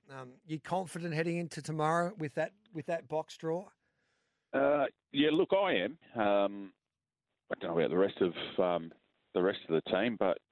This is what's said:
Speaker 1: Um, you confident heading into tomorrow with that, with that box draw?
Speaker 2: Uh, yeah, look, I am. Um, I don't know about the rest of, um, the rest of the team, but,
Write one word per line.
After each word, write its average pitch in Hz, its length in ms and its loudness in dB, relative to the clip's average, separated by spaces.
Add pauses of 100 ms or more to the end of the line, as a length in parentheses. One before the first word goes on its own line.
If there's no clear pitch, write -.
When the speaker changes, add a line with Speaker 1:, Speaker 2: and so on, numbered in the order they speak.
Speaker 1:
Um, 131 380 -16
you 156 120 -6
confident 170 540 -6
heading 165 240 0
into 170 240 -6
tomorrow 160 560 0
with 156 160 -6
that, 160 200 -2 (200)
with 156 140 -8
that 165 200 -4
box 156 300 -4
draw? 170 320 -4 (840)
Speaker 2:
Uh, 143 360 2 (240)
yeah, 143 200 4
look, 165 220 2
I 190 200 4
am. 120 260 0 (200)
Um, 101 540 2 (800)
I - 80 -4
don't 90 160 -4
know 85 40 2
about 69 120 2
the 82 60 0
rest 98 240 2
of, 90 120 2 (260)
um, 87 320 0 (440)
the 92 80 2
rest 98 160 2 (100)
of 82 60 2
the - 160 0
team, 104 280 0
but, 95 200 2 (120)